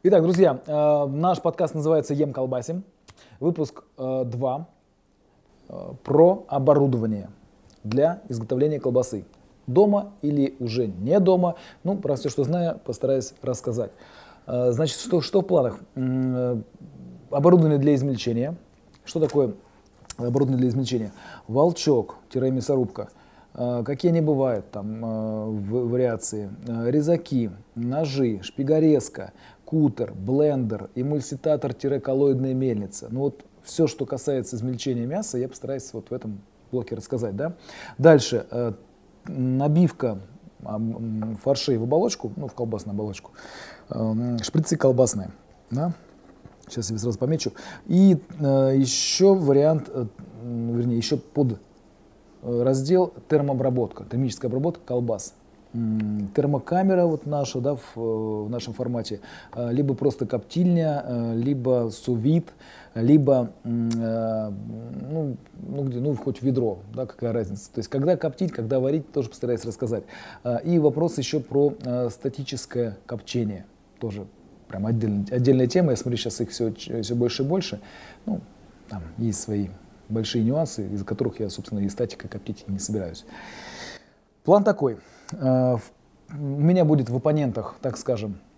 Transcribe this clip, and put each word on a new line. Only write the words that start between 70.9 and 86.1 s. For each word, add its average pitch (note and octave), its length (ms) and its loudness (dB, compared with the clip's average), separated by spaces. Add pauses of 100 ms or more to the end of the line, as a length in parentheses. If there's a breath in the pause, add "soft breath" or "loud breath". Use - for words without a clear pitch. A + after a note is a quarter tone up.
еще C#3+ 220 -2
про, C#3 340 2 (100)
э, B2 260 -2
статическое B2 920 -6
копчение, G#2+ 640 -6 (340)
тоже G#2 260 -8 (420)
прям G2 180 -6
отдельно-, G#2+ 440 0
отдельная B2+ 360 4
тема. E3+ 240 4
Я A#2 60 2
смотрю, A#2+ 200 -4
щас - 240 -6
их A#2 100 -2
все A2+ 200 -2
ч-, A2+ 320 -8
все A2 120 -4
больше B2 280 0
и C3+ 40 0
больше. E3 340 -4 (440 loud breath)
Ну, G#3+ 160 -6 (480)
там G2 140 -12 (160)
есть A2+ 240 -2
свои G2+ 260 -4 (400)
большие A2 340 -2
нюансы, A#2+ 460 0
из-за G2 160 -6
которых A2+ 360 -4
я, G2+ 100 -4
собственно, G2+ 300 -6
и G2 100 0
статикой - 400 -6
коптить - 380 -12
не G2 100 -4
собираюсь. F#2+ 480 -6 (1160 loud breath)
План G3 200 6
такой. C#3 320 0 (360 loud breath)
Э, B2+ 440 2
в-, - 160 -10 (400)